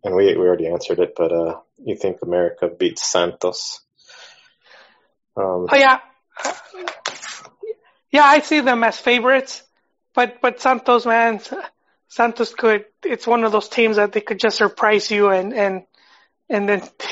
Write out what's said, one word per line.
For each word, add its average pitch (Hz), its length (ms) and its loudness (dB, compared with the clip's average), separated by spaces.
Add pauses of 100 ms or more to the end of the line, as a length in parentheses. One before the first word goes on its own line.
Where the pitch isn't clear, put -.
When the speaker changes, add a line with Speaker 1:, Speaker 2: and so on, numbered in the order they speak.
Speaker 1:
and 92 140 -2
we, 98 200 4
we 90 100 0
already 85 220 2
answered 87 320 -4
it, 87 140 -2
but, 85 180 0
uh, 82 280 -2 (240)
you 101 120 -6
think - 260 -6
America 87 460 -2
beats - 360 -4
Santos? - 760 -4 (1600)
Um, 90 340 -4
Speaker 2:
Oh, 285 60 4
yeah. 269 220 4 (2000)
Yeah, 294 140 6
I 285 160 6
see 302 200 0
them 240 240 0
as 220 140 -2
favorites, 254 640 0 (520)
but, 247 260 -2
but 240 220 -2
Santos, 247 420 2
man, 233 380 2 (680)
Santos 233 460 -2
could, 214 320 0 (180)
it's 254 220 -6
one 233 180 2
of 214 80 0
those 214 160 0
teams 220 280 2
that 208 160 2
they 208 100 -2
could 196 160 -8
just 214 180 0
surprise 214 540 0
you 208 180 2
and, 190 240 0
and, 196 300 -2 (680)
and 202 180 -2
then, 202 160 0 (300)